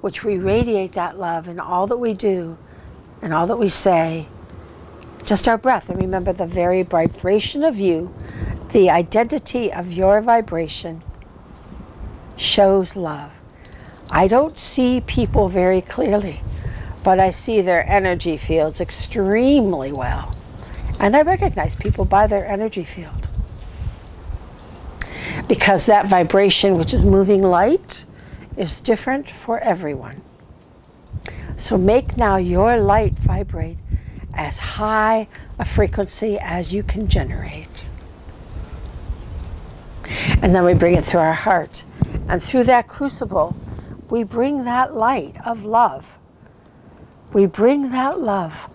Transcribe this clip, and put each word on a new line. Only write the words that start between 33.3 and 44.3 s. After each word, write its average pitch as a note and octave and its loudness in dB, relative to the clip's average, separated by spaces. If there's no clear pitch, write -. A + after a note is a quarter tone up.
as D3 -6
high G#3+ 0
a - -4
frequency G3+ 0
as E3+ -6
you G3+ -4
can G3+ -2
generate. - -4
And F3+ 6
then F3+ 6
we F3+ 6
bring F3 6
it E3+ 4
through F3+ 2
our D#3+ 4
heart. E3+ 0
And F3 0
through B3+ 2
that A#3+ 4
crucible, F#3+ -4
we A#3 0
bring B3 -2